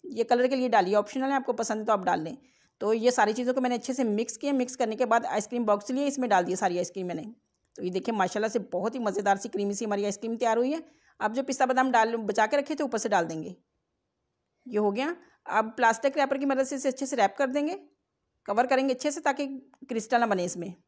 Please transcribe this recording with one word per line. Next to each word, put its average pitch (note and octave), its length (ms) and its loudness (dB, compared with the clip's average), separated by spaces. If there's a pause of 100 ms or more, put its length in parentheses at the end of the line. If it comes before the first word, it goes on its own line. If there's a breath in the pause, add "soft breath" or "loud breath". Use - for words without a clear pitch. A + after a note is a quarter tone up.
(120)
ये A3+ 140 -2
कलर B3 220 4
के C4 80 2
लिए B3+ 160 0
डाली F#3+ 200 4
है, G#3 60 4
ऑप्शनल C4 260 -2
है, C#4 120 0
आपको B3+ 200 -2
पसंद A3 240 -4
है G#3+ 60 -8
तो A3+ 80 2
आप F#3+ 120 0
डाल E3+ 160 0
लें। D#3 160 -10 (440 soft breath)
तो G#3+ 140 2
ये A#3 180 4
सारी G#3+ 200 4
चीज़ों B3 200 -2
को C4 80 0
मैंने B3 140 0
अच्छे B3+ 180 -6
से B3+ 120 0
मिक्स A3 320 -2
किया। C#4+ 180 -2
मिक्स B3 200 -2
करने A3 200 -2
के B3+ 120 2
बाद A#3 200 2
आइसक्रीम G#3+ 380 -2
बॉक्स G3+ 260 0
लिए, C#4 160 -2
इसमें C4+ 220 -4
डाल F#3 140 4
दिया F3+ 140 -2
सारी F3+ 200 0
आइसक्रीम F3+ 300 -6
मैंने। F#3+ 260 -8 (420)
तो - 80 -12
ये F#3 60 -4
देखिए F#3+ 260 -4
माशाल्लाह G#3 340 0
से A3 100 -2 (120)
बहुत G#3 240 -4
ही B3+ 60 -6
मज़ेदार G3 360 2
सी G#3+ 120 -10
क्रीमी G3+ 240 -2
सी A3+ 120 -6
हमारी G3+ 200 -2
आइसक्रीम A3 320 -4
तैयार A#3 200 2
हुई B3+ 140 2
है। D#4+ 100 -4 (380 soft breath)
अब G#3+ 140 -2
जो C4 100 -2
पिस्ता C4 220 0
बादाम B3+ 260 2
डाल, A#3 260 4
बचा G#3+ 280 2
के C#4 120 0
रखे D4 180 -2
थे D4 80 -4
ऊपर A#3+ 140 -2
से G#3+ 120 -2
डाल F3+ 160 2
देंगे। D#3+ 300 -8 (1080)
ये B3 140 -4
हो G#3 120 2
गया। C#4 240 -2 (360 soft breath)
अब A3 260 0
प्लास्टिक A#3+ 400 4
रैपर C#4 200 2
की C#4 80 -2
मदद C4+ 200 2
से C#4 100 -6
इसे C4 140 0
अच्छे C4 160 -4
से C4+ 100 -4
रैप G3+ 220 2
कर C#4 120 2
देंगे, D4 300 -2 (680)
कवर A#3 220 2
करेंगे C4+ 260 2
अच्छे C#4+ 180 -2
से D#4 100 -8
ताकि C#4+ 260 0 (420)
क्रिस्टल A#3 300 0
ना A#3 80 4
बने F#3 180 0
इसमें। F3 280 -6 (140)